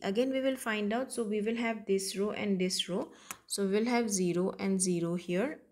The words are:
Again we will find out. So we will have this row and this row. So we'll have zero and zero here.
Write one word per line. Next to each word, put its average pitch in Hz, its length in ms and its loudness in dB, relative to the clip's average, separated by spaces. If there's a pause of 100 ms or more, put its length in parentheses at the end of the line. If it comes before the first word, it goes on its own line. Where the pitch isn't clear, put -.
Again 226 260 0
we 262 100 0
will 262 160 2
find 214 360 -2
out. 254 200 -2
So 240 120 -2
we 214 160 -2
will 226 160 -2
have 226 300 -2
this 190 300 0
row 202 140 0
and 202 300 0
this 185 280 0
row. 220 200 -2 (400)
So 202 180 0
we'll 208 200 2
have 240 220 2
zero 185 520 2
and 190 200 2
zero 175 360 2
here. 190 420 -2 (140)